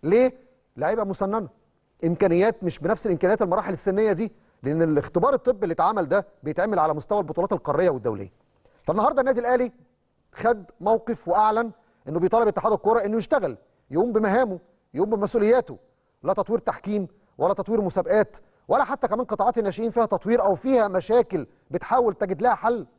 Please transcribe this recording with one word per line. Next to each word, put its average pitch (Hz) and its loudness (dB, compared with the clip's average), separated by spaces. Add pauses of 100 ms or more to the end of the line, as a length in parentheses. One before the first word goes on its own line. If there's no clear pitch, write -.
ليه؟ 240 2 (420)
لعيبة 202 -2
مسننة، 196 -4 (560)
إمكانيات 180 2
مش 170 -6
بنفس 175 -4
الإمكانيات 190 0
المراحل 196 -2
السنية 202 0
دي، 190 -4 (300)
لأن 151 0
الاختبار 165 0
الطبي 233 0
اللي 175 -2
اتعمل 175 0
ده 190 0 (160)
بيتعمل 180 -2
على 156 2
مستوى 151 -4
البطولات 170 -2
القارية 165 0
والدولية. 107 -6 (500)
فالنهاردة 226 0
النادي 254 0
الأهلي 240 0 (600)
خد 214 -2 (160)
موقف 220 -2
وأعلن 214 2 (380)
إنه 160 -2
بيطالب 220 2
اتحاد 208 0
الكرة 214 2
إنه 208 -2
يشتغل، 190 -2 (340)
يقوم 196 0
بمهامه، 214 0 (360)
يقوم 190 0
بمسؤولياته، 214 0 (440)
لا 156 -2
تطوير 214 -2
تحكيم 202 -4 (300)
ولا 180 2
تطوير 214 -2
مسابقات 190 0 (320)
ولا 269 2
حتى 269 -4
كمان 226 -2
قطاعات 214 -2
الناشئين 214 -2
فيها 226 2
تطوير 208 0
أو 196 4
فيها 240 2
مشاكل 190 0 (240)
بتحاول 220 0
تجد 185 -4
لها 240 2
حل 220 -4 (120)